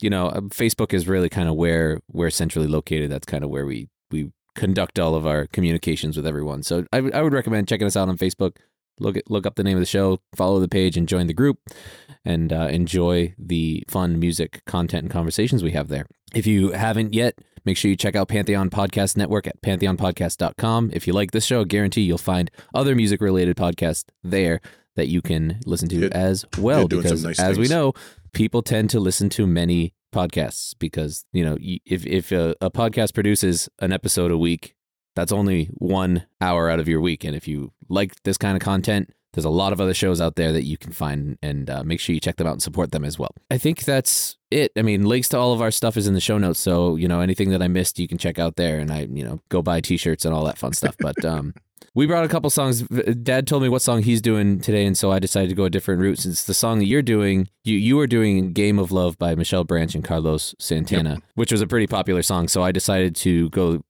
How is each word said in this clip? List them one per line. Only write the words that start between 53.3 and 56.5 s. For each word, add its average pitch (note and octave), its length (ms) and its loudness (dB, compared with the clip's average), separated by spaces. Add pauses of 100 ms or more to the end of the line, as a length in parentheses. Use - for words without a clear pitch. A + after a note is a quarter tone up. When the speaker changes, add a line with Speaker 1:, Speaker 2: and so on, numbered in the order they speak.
Speaker 1:
told C#3 160 2
me C3 60 4
what B2+ 120 2
song A#2 220 2
he's A2+ 180 4
doing G#2 380 2
today, G#2 260 2
and F#2+ 120 2
so G2 160 2
I F#2+ 60 2
decided F#2+ 280 2
to F#2 80 -2
go G2 80 2
a F#2 60 2
different F#2 320 0
route, G2 180 2
since F2 240 -4
the G2 100 -4